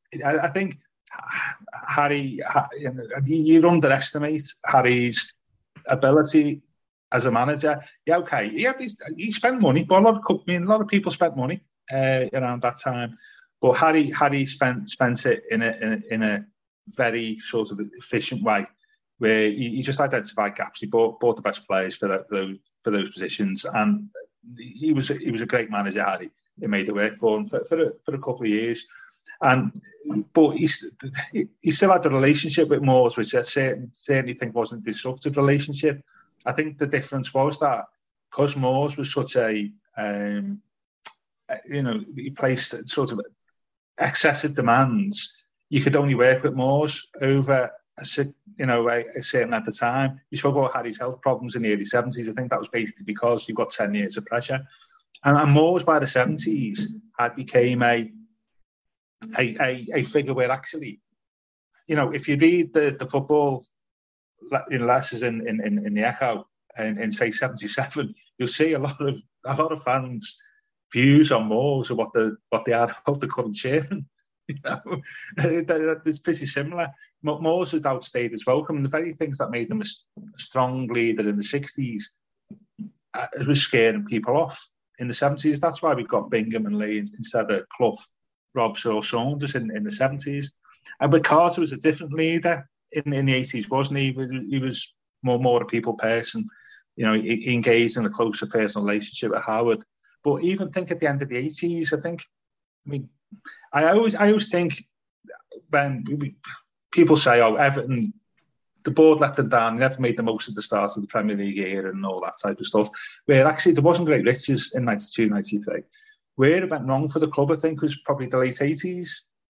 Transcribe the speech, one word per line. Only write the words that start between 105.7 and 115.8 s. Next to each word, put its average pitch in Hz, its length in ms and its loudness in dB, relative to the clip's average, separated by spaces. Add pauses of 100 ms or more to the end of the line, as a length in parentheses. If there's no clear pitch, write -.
we, 143 60 -4
we, 143 200 -6 (560)
people 160 240 8
say, 123 280 6
"Oh, 110 140 4
Everton, 127 580 0 (720)
the 165 40 0
board 156 300 8
let 143 160 2
them 120 140 0
down, 117 240 4
they 117 60 -4
never 131 200 0
made 123 160 0
the 120 60 -4
most 113 260 -4
of 110 60 -12
the 104 80 -6
start 101 340 -2
of 104 60 -6
the 101 60 -10
Premier 104 280 -2
League 101 220 -4
era," 95 320 -4
and 98 160 -8
all 92 160 -6
that - 200 -10
type 98 160 -4
of - 80 -8
stuff, 107 220 2 (380)
where 135 200 6
actually 156 260 4
there 139 100 4
wasn't 170 240 4
great 147 180 2
riches 123 500 0
in 127 120 -2
ninety-two, 107 420 0
ninety-three. 104 540 -4 (540)